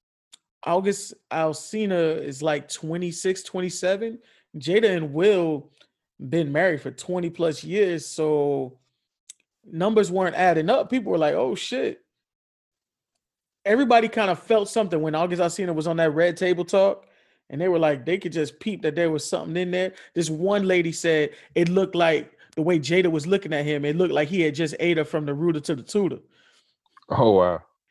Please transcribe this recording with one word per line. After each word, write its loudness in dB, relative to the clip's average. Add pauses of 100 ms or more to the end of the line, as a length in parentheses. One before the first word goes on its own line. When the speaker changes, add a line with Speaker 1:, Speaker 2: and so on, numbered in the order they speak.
(640)
Speaker 1:
August -2 (160)
Alsina -2
is, -10
like, -2
twenty-six, -4
twenty-seven. -4 (380)
Jada 2
and -4
Will 2 (560)
been 0
married 2
for -8
twenty -6
plus -2
years, 0
so -2 (840)
numbers 0
weren't -2
adding 2
up. 0
People -2
were 2
like, 2
"Oh, 0
shit." -6 (1600)
Everybody 4
kinda 0
felt 0
something -2
when -2
August -2
Alsina -2
was -4
on -2
that 4
Red 2
Table -2
Talk, 2 (420)
and -8
they 0
were 2
like, 0
they 0
could -8
just -4
peep -8
that -2
there 2
was -4
something -6
in -4
there. -4 (200)
This -2
one 0
lady 2
said 0 (240)
it 2
looked 2
like, 0 (200)
the 0
way 2
Jada 2
was -2
looking -2
at -2
him, -2
it 0
looked 2
like 2
he 0
had 2
just -2
ate 2
her 2
from -4
the -2
rooter 0
to -4
the -8
tutor. -2 (880)
Speaker 2:
Oh, 4
wow. 4 (280)